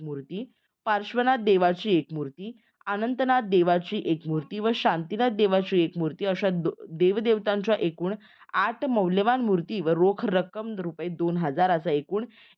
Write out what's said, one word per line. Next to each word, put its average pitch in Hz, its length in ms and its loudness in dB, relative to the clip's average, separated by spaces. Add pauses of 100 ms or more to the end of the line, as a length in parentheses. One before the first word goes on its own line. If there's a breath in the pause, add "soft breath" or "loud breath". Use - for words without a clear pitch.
मूर्ती, 156 500 -10 (340)
पार्श्वनाथ 233 520 0
देवाची 185 600 2
एक 151 140 0
मूर्ती, 160 460 -8 (280 soft breath)
अनंतनाथ 247 560 0
देवाची 180 640 2
एक 160 220 0
मूर्ती 156 320 -4
व 214 160 0
शांतीनाथ 202 540 0
देवाची 190 540 2
एक 165 140 0
मूर्ती 165 280 -4
अशा 190 240 0
दो-, 175 220 0 (180)
देवदेवतांच्या 208 840 2
एकूण 170 380 -4 (400 loud breath)
आठ 233 320 -2
मौल्यवान 214 560 2
मूर्ती 202 400 -2
व 156 80 0
रोख 180 360 2
रक्कम 208 540 -2
रुपये 170 280 -8
दोन 170 300 -2
हजार 170 320 0
असा 165 220 0
एकूण 180 340 -2 (320 soft breath)